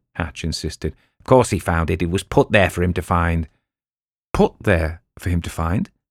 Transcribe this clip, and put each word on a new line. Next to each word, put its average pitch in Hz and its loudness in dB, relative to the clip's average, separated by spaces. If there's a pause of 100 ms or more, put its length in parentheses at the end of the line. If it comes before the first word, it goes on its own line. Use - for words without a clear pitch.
(140)
Hatch 78 -8
insisted. 78 -6 (260)
"Of - -20
course 127 4
he 95 -2
found 82 0
it. 82 -2
It 85 -2
was 95 -2
put - 0
there 95 4
for 87 -4
him 87 2
to 90 -2
find." 85 0 (840)
"Put - 2
there 82 0 (160)
for - -4
him 87 0
to - -12
find?" 85 -4 (220)